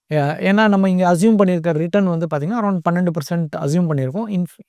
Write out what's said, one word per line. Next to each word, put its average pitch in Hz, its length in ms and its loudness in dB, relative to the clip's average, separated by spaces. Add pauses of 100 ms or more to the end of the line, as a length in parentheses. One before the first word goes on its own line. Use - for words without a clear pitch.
(120)
ஏ-, 151 320 0
ஏன்னா 202 240 2
நம்ம 196 220 2
இங்க 185 180 2
அஸ்யூம் 185 300 4
பண்ணியிருக்க 180 360 2
ரிட்டர்ன் 175 360 0
வந்து 165 180 -2
பாத்தீங்கன்னா, 156 320 -4
around 202 220 -2
பன்னெண்டு 175 300 0
பர்சன்ட் 165 460 -4
அஸ்யூம் 160 320 0
பண்ணியிருக்கோம். 151 400 -4
In, 185 140 -2 (260)